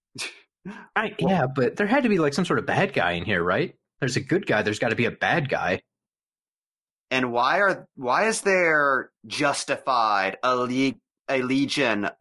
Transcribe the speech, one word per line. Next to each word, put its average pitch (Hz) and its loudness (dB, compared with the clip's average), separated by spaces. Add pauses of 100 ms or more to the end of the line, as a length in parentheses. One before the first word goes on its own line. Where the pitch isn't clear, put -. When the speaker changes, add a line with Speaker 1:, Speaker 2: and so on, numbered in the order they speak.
(340)
Speaker 1:
<laughs> - -16
Speaker 2:
I, 214 -2
yeah, 175 2
but 135 0
there 208 0
had 254 2
to 240 2
be, 196 2
like, 143 2
some 190 0
sort 165 0
of - -4
bad 175 0
guy 87 0
in 87 -4
here, 90 0
right? 104 -2 (260)
There's 127 -2
a - -2
good 190 -2
guy, 110 2
there's 104 0
gotta 113 0
be 117 0
a 101 -2
bad 135 0
guy. 87 -2 (1300)
Speaker 1:
And 127 0
why 131 2
are, 196 0
why 143 0
is 220 -2
there 156 2 (160)
justified 120 0
a 127 2
le-, 127 -2 (300)
a 135 0
legion 127 0 (100)